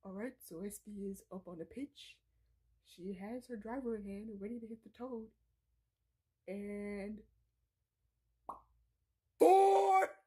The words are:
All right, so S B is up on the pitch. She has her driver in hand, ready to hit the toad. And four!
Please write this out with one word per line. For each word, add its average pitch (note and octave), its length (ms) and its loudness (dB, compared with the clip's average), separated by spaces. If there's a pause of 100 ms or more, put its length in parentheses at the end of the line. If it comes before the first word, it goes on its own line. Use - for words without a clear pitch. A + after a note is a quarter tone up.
All F#3+ 80 -12
right, G#3+ 200 -6 (160)
so E3+ 160 -10
S G#3 220 -8
B G#3+ 60 -14 (180)
is G3 120 -10 (100)
up F3+ 140 -12
on F3 120 -12
the D#3+ 60 -8
pitch. - 520 -14 (680)
She F#3 340 -10
has A#3 280 -8
her B3 80 -8
driver A3+ 400 -4
in G#3 80 -8
hand, G3+ 260 -8 (100)
ready A3 180 -8
to A#3 80 -12
hit A3+ 160 -12
the G#3+ 140 -20
toad. A#3+ 300 -8 (1200)
And G3+ 720 -8 (2250)
four! F#4+ 680 8 (180)